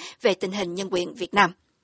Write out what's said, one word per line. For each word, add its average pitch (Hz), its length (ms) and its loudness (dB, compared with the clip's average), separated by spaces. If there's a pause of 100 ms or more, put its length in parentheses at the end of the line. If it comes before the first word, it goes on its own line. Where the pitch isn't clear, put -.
(220)
về 208 120 4
tình 185 180 -2
hình 185 240 -4
nhân 196 160 -6
quyền 180 220 -2
Việt - 200 -10
Nam." 196 180 6 (320)